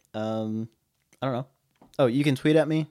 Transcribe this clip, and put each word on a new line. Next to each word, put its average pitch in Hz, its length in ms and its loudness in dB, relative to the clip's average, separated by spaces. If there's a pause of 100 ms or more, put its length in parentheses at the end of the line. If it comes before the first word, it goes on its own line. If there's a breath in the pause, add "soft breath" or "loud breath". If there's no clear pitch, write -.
(140)
um, 110 540 -4 (540)
I 135 60 -4
don't 127 80 -2
know. 131 120 -6 (520)
Oh, 139 80 6
you 135 160 0
can 143 120 2
tweet 156 200 2
at 151 120 4
me. 156 240 -2